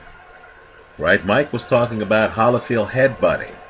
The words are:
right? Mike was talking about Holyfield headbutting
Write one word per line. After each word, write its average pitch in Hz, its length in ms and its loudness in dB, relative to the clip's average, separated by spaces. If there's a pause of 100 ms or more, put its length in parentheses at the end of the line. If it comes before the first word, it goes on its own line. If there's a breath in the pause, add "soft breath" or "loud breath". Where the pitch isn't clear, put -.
(1000)
right? 85 280 0
Mike 123 260 0
was 120 120 -6
talking 117 360 0
about 107 300 2
Holyfield 113 600 0
headbutting 120 680 0 (140)